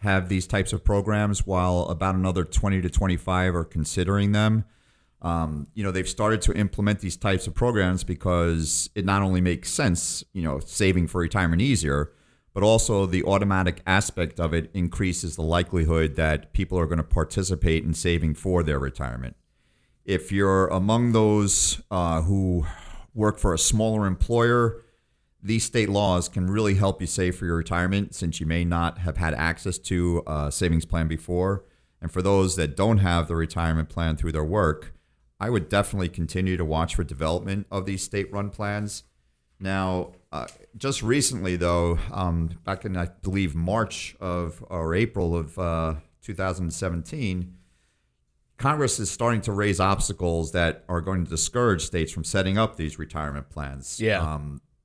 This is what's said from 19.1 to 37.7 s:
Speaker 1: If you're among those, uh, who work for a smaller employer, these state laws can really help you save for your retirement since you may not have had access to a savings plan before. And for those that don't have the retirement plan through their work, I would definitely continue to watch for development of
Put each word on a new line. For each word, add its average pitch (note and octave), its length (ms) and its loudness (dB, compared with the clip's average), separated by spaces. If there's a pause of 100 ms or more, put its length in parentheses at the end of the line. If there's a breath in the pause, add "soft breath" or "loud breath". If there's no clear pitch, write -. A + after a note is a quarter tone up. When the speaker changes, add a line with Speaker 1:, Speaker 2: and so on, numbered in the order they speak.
Speaker 1:
If G2 300 -2
you're F#2+ 340 4
among A2 460 2
those, G#2+ 760 2
uh, E2+ 340 0
who F2+ 420 2 (480 loud breath)
work G#2+ 260 0
for G2 140 2
a D#2+ 40 0
smaller A2 480 2
employer, A#2 760 2 (640 loud breath)
these A2 200 0
state G#2+ 240 0
laws G2 400 2
can F2+ 180 -2
really G#2 280 2
help G2 260 2
you F2 60 -6
save F2+ 280 0
for - 100 -8
your E2+ 120 0
retirement F2+ 580 0
since E2 240 -4
you E2 60 -4
may E2+ 180 0
not E2+ 360 0
have E2 180 -2
had E2 160 0
access E2 440 -4
to F2 480 0
a D2 240 -2
savings E2 360 2
plan E2 240 0
before. F2+ 560 -2 (360 soft breath)
And E2 80 -6
for F#2 120 -4
those F#2+ 340 4
that D#2 220 -2
don't G#2+ 220 4
have E2+ 280 2
the E2+ 80 -2
retirement D#2+ 540 0
plan E2 260 -2
through D#2+ 160 -2
their D2+ 140 -2
work, E2 480 0 (480)
I G#2 80 -4
would G#2+ 180 0
definitely G2+ 400 0
continue F2+ 480 -2
to F2 80 -2
watch D#2+ 320 0
for - 80 0
development E2+ 640 -4
of F#2+ 160 -6